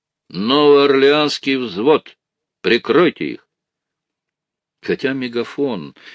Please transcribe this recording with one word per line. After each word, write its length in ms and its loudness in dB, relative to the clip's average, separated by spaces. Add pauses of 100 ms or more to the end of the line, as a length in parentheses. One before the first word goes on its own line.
(300)
Новоорлеанский 1300 2
взвод! 600 -2 (440)
Прикройте 640 0
их!» 220 -12 (1300)
Хотя 320 -4
Мегафон 840 -6 (200)